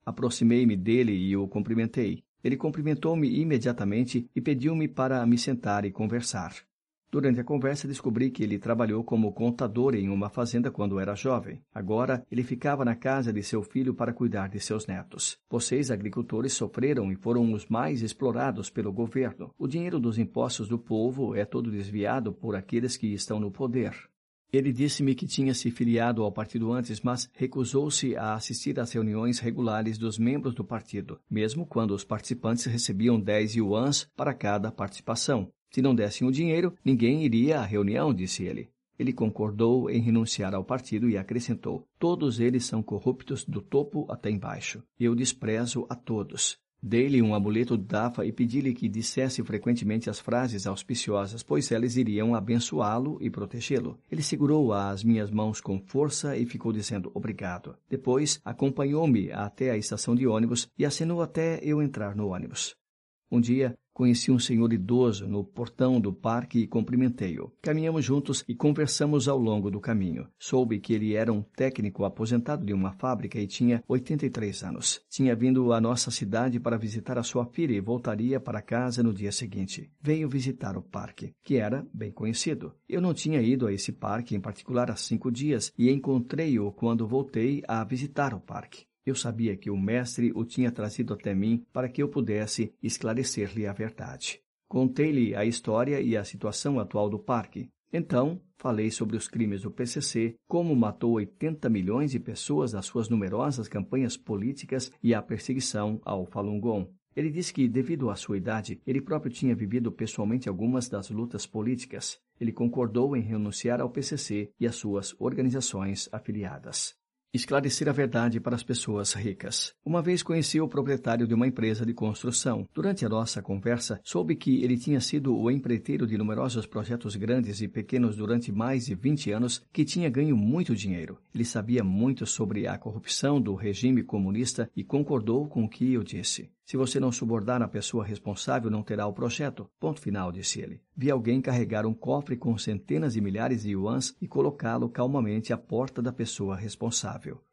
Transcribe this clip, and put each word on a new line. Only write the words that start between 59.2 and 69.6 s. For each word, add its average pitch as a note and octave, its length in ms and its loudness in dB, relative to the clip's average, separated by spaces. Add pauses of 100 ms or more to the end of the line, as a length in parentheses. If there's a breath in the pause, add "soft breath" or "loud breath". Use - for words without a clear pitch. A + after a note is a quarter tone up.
até A#2+ 400 -2
a A2 40 0
estação A2+ 380 -2
de B2 100 4
ônibus A#2 440 2 (100)
e C#3+ 60 2
acenou E3 360 0
até E3 440 0
eu D3+ 180 2
entrar G#2+ 320 -2
no G#2 140 0
ônibus. - 480 -6 (540)
Um A#2+ 100 6
dia, A#2+ 360 4 (160)
conheci A#2+ 380 4
um B2+ 80 8
senhor A#2 340 4
idoso A2 540 4
no G2+ 180 0
portão B2 560 2
do G2+ 120 2
parque A#2 480 0
e G#2+ 60 4
cumprimentei-o. A#2+ 920 0
Caminhamos D#3+ 440 0
juntos C#3+ 440 0
e A#2+ 60 -2
conversamos D3 720 2
ao C#3 80 4
longo G#2+ 340 2